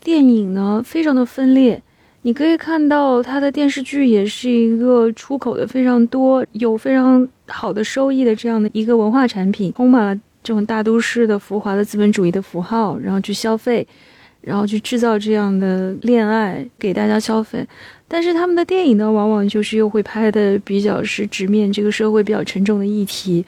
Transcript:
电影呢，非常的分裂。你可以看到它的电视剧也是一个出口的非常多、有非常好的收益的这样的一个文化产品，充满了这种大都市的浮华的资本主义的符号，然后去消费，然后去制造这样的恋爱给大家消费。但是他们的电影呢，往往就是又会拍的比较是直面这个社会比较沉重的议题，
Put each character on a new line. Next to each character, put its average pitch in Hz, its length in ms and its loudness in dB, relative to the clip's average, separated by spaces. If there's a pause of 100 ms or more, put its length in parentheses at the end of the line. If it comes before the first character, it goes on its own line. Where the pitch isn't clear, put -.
电 330 200 2
影 220 300 4
呢， 202 320 0
非 320 180 -4
常 294 140 2
的 254 80 2
分 262 300 2
裂。 262 280 4 (380)
你 240 140 -2
可 294 120 -2
以 330 80 4
看 311 320 0
到 277 360 2
它 262 180 -4
的 277 100 0
电 285 180 0
视 277 140 -4
剧 277 240 0
也 208 200 4
是 240 240 -4
一 233 280 2
个 240 340 4
出 269 260 -8
口 233 180 -6
的 - 100 -4
非 254 160 -2
常 247 260 4
多、 262 440 2
有 220 240 -2
非 269 180 -2
常 254 320 4 (200)
好 - 260 -8
的 214 100 -2
收 269 300 -2
益 262 120 0
的 220 120 2
这 233 140 -6
样 220 120 0
的 214 120 0
一 220 100 -2
个 233 100 0
文 214 160 2
化 262 160 2
产 190 240 -2
品， 202 220 -2
充 254 160 0
满 254 160 6
了 196 100 -2 (280)
这 233 100 -6
种 208 140 0
大 220 160 -2
都 226 180 2
市 233 260 0
的 208 120 0
浮 196 200 -6
华 202 160 -4
的 202 80 0
资 208 140 -6
本 208 160 4
主 190 140 2
义 175 40 2
的 190 120 -2
符 170 180 -10
号， 214 420 -4
然 190 80 -6
后 196 80 -2
去 202 140 -4
消 220 240 -2
费， 233 300 -2 (560)
然 - 160 -4
后 208 80 0
去 214 120 -2
制 240 200 -4
造 226 200 0
这 214 140 -2
样 202 260 0
的 185 440 -2
恋 226 260 2
爱 214 340 -2 (160)
给 190 140 -2
大 208 140 -2
家 214 120 0
消 220 240 -2
费。 226 240 -8 (400)
但 339 160 -4
是 349 100 0
他 339 140 0
们 349 80 0
的 339 100 2
电 370 220 0
影 233 100 4
呢， 214 140 0
往 214 180 2
往 202 200 0
就 208 140 -2
是 214 140 -6
又 214 120 2
会 214 120 -2
拍 214 300 -2
的 202 280 2
比 202 220 -2
较 202 220 0
是 214 240 -4
直 196 220 -6
面 202 240 2
这 208 100 -2
个 208 80 0
社 214 220 0
会 214 100 4
比 208 80 -2
较 196 140 -2
沉 190 200 -4
重 208 140 0
的 196 80 -2
议 208 180 -2
题， 180 440 -2